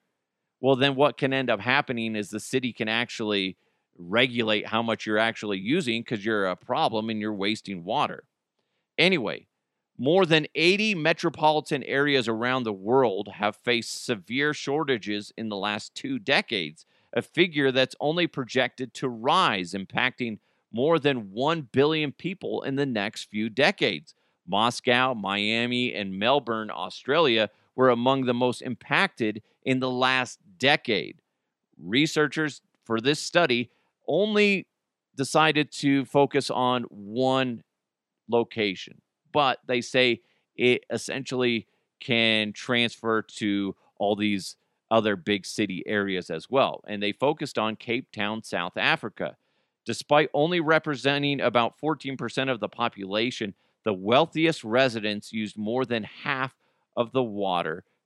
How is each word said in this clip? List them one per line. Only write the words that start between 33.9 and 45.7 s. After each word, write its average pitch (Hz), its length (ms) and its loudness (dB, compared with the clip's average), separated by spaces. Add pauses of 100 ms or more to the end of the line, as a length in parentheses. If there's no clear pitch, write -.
only 202 580 2 (500)
decided 151 540 2
to 139 360 2
focus 143 440 2
on 123 340 0
one 123 800 -2 (640)
location, 110 720 -2 (300)
but 135 360 2
they 127 140 0
say 127 400 2 (360)
it 123 340 2
essentially 123 800 -2 (320)
can 110 520 2
transfer 117 680 0
to 101 540 -2 (220)
all 101 180 0
these 104 400 -2 (340)
other 110 240 4
big 98 320 -2
city 98 400 -4